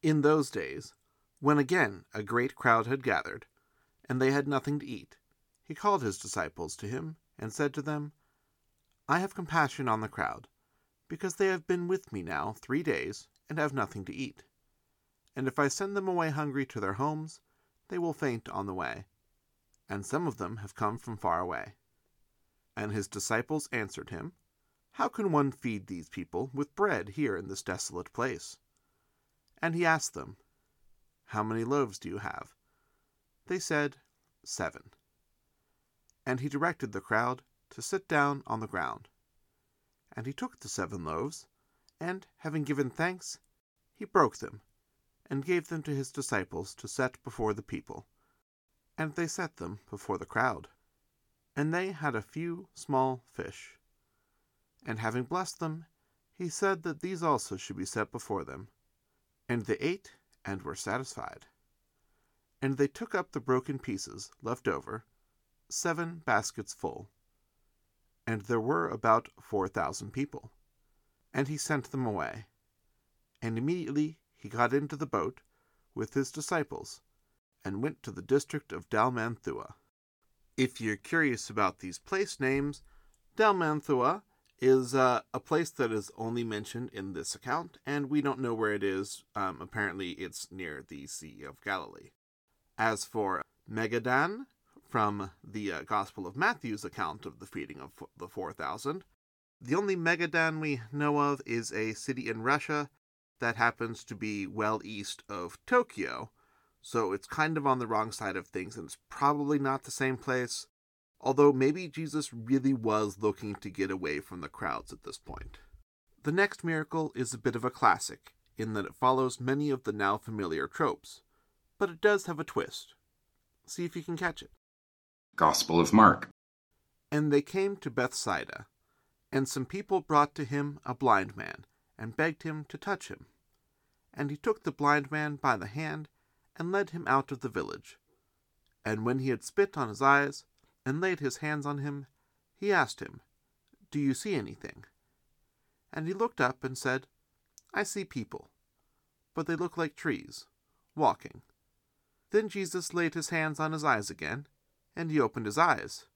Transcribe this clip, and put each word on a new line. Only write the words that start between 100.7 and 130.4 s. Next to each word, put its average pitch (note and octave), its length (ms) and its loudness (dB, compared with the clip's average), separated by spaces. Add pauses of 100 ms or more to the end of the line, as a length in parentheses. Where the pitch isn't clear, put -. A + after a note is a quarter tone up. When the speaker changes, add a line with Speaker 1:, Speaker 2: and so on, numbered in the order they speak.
Speaker 1:
know D3 280 2
of C#3+ 280 4
is A#2 260 -2
a A2 220 0
city B2 340 -4
in A2 140 -4
Russia D3 480 0 (480)
that A#2 180 0
happens A#2 480 2
to A#2 100 -10
be G#2 320 -4
well G#2+ 380 0
east G2+ 440 -8
of F2+ 380 -8
Tokyo, G#2+ 640 0 (500)
so G#2+ 320 0
it's G2 140 -6
kind D#3 300 -2
of C#3+ 100 0
on C3 120 4
the A#2+ 80 -4
wrong A2 260 0
side G2 240 -4
of F2+ 100 -6
things, F#2 300 -8
and E2 80 -10
it's - 140 -16 (100)
probably D3 500 2
not C3+ 260 0
the C3 60 -14
same C3 260 0
place, B2 500 -2 (540)
although C#3+ 320 8
maybe D3 360 2
Jesus D3 440 -4
really B2+ 420 2
was G#2+ 440 2
looking G#2 380 0
to G#2 140 -10
get F#2+ 200 0
away D#2+ 300 -2
from F2+ 200 -14
the D2+ 80 -8
crowds C#2 440 -4
at - 120 -18
this - 140 -12
point. - 420 -14 (600)
The D3 100 0
next G3 320 2
miracle D#3+ 500 -2
is A#2+ 180 -2
a A#2+ 60 -8
bit A#2+ 180 0
of A#2 80 -4
a B2 60 2
classic, - 640 2 (240)
in A2 160 -2
that G2+ 100 0
it - 100 -10
follows C3 460 4
many C#3 300 0
of B2+ 140 -2
the G#2+ 80 -2
now G#2 260 2
familiar E2+ 500 -2
tropes, - 540 -2 (560)
but G3 100 2
it E3 120 -8
does G#3 260 6
have E3 120 -4
a D#3+ 60 -2
twist. - 500 -4 (720)
See - 200 -8
if E3 120 -8
you D#3+ 60 -8
can E3+ 140 -6
catch E3+ 260 -4
it. - 80 -18 (840)
Speaker 2:
Gospel E2 460 6
of - 120 6
Mark. G#2 360 10 (840)
Speaker 1:
And D3+ 220 4
they C#3+ 100 8
came G3 340 0
to D#3+ 140 -8
Bethsaida, A2+ 760 -2 (640)
and C3+ 160 2
some B2+ 180 -4
people F#3+ 340 0
brought D3 340 4
to D3+ 100 -4